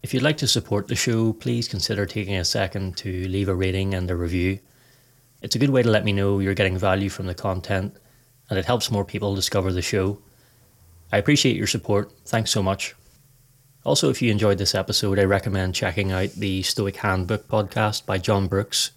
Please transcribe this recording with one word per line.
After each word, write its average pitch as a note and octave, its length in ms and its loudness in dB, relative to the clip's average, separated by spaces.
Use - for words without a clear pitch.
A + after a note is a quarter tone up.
If - 120 -6
you'd B2+ 100 2
like D3+ 140 2
to C3 100 -2
support G#2 400 0
the A#2 80 -2
show, A2+ 380 2
please A#2+ 340 -4
consider G2+ 380 -2
taking G2 300 -4
a F2+ 80 0
second F#2+ 540 -2
to F#2 300 -6
leave F#2+ 200 0
a F#2+ 80 0
rating F#2+ 380 0
and F2+ 160 -2
a F2+ 60 0
review. F2 440 0
It's - 120 -6
a A2 40 -2
good C#3 100 4
way B2+ 140 4
to A#2 60 4
let G#2+ 160 4
me G#2 60 2
know G2 280 2
you're G2 160 0
getting F#2 220 0
value G2 320 2
from F#2+ 180 -8
the F2 80 -6
content, F#2+ 640 -2
and F#2+ 80 -2
it F#2 80 -2
helps B2 240 0
more G2+ 160 0
people G2+ 300 -2
discover F#2+ 360 0
the F2+ 100 0
show. G2+ 380 0
I G#2 60 2
appreciate C#3 380 4
your G#2+ 120 -2
support. - 440 0
Thanks A2 240 0
so G#2 140 2
much. - 320 -2
Also, C#3+ 240 4
if B2+ 120 0
you A#2 100 4
enjoyed G2+ 260 4
this F#2+ 160 0
episode, G2+ 460 0
I G2 60 6
recommend F#2+ 500 0
checking F#2+ 360 -2
out F#2 200 0
the F#2+ 320 -2
Stoic G2 320 -2
Handbook F#2+ 520 -2
podcast G#2+ 580 0
by G2 120 -2
John G2 300 2
Brooks. - 500 -2